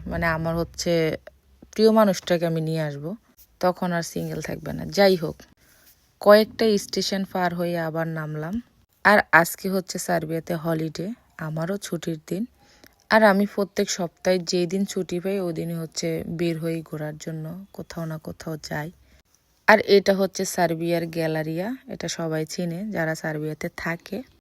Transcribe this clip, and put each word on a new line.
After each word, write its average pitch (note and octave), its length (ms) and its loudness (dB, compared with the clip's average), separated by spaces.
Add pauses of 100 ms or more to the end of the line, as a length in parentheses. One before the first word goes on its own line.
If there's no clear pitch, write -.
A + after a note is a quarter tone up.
মানে, E3+ 200 -4
আমার E3 300 0
হচ্ছে E3 600 0 (540)
প্রিয় A3 200 6
মানুষটাকে F#3 540 4
আমি E3 160 0
নিয়ে D#3+ 200 -2
আসব, D3+ 340 -6 (440)
তখন F3+ 320 0
আর E3+ 100 -2
সিঙ্গেল E3 400 -6
থাকবে - 320 -8
না। D#3+ 120 -8
যাই F#3+ 300 6
হোক, D#3 200 -4 (840)
কয়েকটা G#3+ 460 6 (120)
স্টেশন G3 540 -4
পার F3+ 240 0
হয়ে F3 240 -2
আবার D#3+ 280 -4
নামলাম। D#3+ 540 -6 (420)
আর G3+ 160 6 (120)
আজকে E3+ 380 4
হচ্ছে F#3 300 -4
সার্বিয়াতে E3 560 -4
হলিডে, D#3+ 560 -4 (260)
আমারও D#3+ 400 -4
ছুটির E3 500 -6
দিন। F#3+ 180 -4 (640)
আর A3 140 6
আমি G3+ 220 6
প্রত্যেক G3+ 440 -2
সপ্তাহে F#3 500 -2
যেই F3 280 0
দিন G3 180 -2
ছুটি F3+ 340 -4
পাই, F#3+ 200 -4
ওই F3 140 -4
দিনই E3 200 -6
হচ্ছে E3 540 -4
বের E3 320 -2
হই E3 220 -4
ঘোরার D#3 360 -8
জন্য, D#3+ 560 -10
কোথাও E3+ 320 -10
না D#3 120 -6
কোথাও D#3+ 400 -10
যাই। D3+ 340 -8 (760)
আর G#3 120 8
এটা G3 340 4
হচ্ছে F#3+ 320 -2
সার্বিয়ার E3+ 600 0
গ্যালারিয়া, D#3+ 680 -4 (120)
এটা E3+ 200 -10
সবাই D#3+ 380 -4
চিনে F3+ 460 -6
যারা E3 240 -2
সার্বিয়াতে D#3 640 -6
থাকে। E3+ 460 -8 (180)